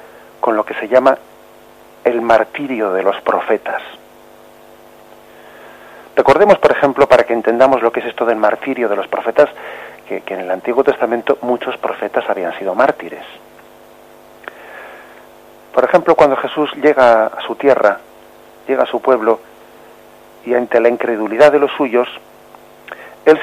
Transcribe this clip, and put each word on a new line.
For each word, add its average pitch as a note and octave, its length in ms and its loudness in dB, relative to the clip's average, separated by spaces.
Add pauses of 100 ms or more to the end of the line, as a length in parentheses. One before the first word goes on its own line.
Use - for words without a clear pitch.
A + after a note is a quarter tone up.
(400)
con A2+ 160 -2
lo G#2+ 80 -2
que A2 120 -12
se A2 120 -10
llama B2+ 300 4 (840)
el A#2 180 0
martirio A2+ 720 0
de F#2+ 100 -2
los G2 180 -2
profetas. - 600 -4 (2250)
Recordemos, D#3+ 420 4
por D3 140 4
ejemplo, C#3 360 2
para A#2 160 6
que A#2 100 -4
entendamos A#2+ 480 2
lo A2+ 100 2
que - 80 -4
es A2+ 80 -8
esto A#2 180 -6
del A2+ 120 0
martirio A2+ 520 -2
de G2+ 60 -2
los G2 120 -6
profetas, - 420 0 (580)
que, G2 140 -8
que - 120 -10
en F#2+ 80 -8
el F2+ 100 -6
Antiguo A#2 320 -2
Testamento B2 580 -2
muchos B2 360 -4
profetas G#2+ 520 -6
habían F#2 280 -6
sido F#2+ 160 -6
mártires. A#2 520 -4 (2500)
Por B2 100 0
ejemplo, E3+ 320 2
cuando C#3 220 4
Jesús D3 380 -4
llega C3 520 4
a - 140 -10
su A#2 140 -8
tierra, - 440 2 (680)
llega C3 160 0
a A#2+ 40 -6
su A#2+ 140 -6
pueblo, A2+ 380 2 (1080)
y A#2+ 100 -2
ante A#2+ 240 0
la A#2 100 4
incredulidad A2+ 640 2
de D3 80 4
los C#3+ 140 0
suyos, B2 340 -2 (1160)
él D#3 160 6